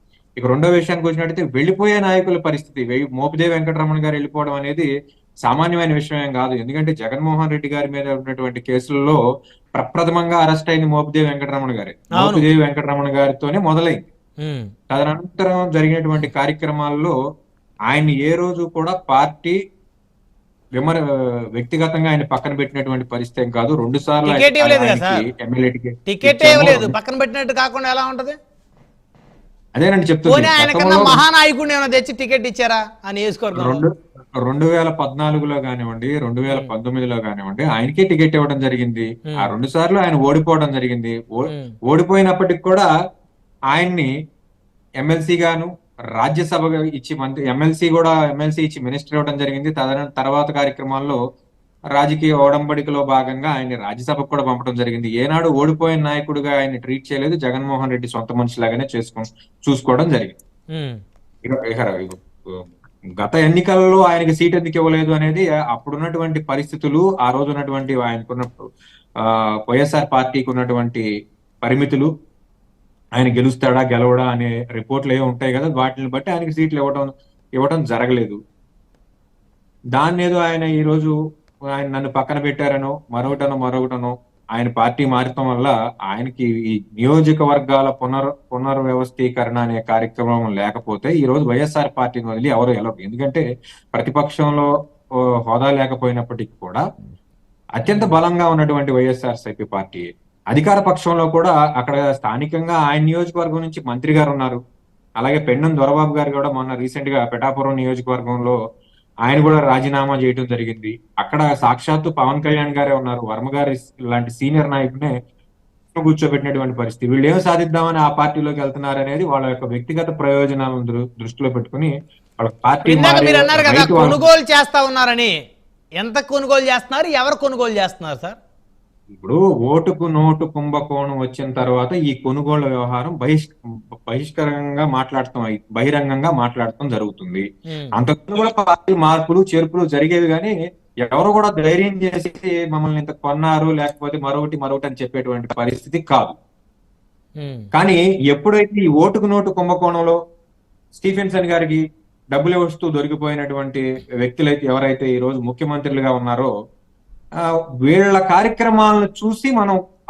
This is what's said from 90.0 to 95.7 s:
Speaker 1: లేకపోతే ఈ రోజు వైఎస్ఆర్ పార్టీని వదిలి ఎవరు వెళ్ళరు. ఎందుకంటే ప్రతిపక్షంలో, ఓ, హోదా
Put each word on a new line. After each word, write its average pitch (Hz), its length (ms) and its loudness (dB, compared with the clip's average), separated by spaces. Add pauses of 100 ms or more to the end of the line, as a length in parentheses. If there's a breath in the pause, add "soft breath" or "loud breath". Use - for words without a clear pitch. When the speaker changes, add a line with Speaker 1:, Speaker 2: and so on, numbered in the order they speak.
Speaker 1:
లేకపోతే 104 580 -4
ఈ 156 120 2
రోజు 139 200 2
వైఎస్ఆర్ 143 540 0
పార్టీని 120 320 -4
వదిలి 117 180 -2
ఎవరు 120 220 2
వెళ్ళరు. 110 300 -2
ఎందుకంటే 123 580 -4 (360 soft breath)
ప్రతిపక్షంలో, 147 920 0 (260)
ఓ, 127 220 2
హోదా 120 360 0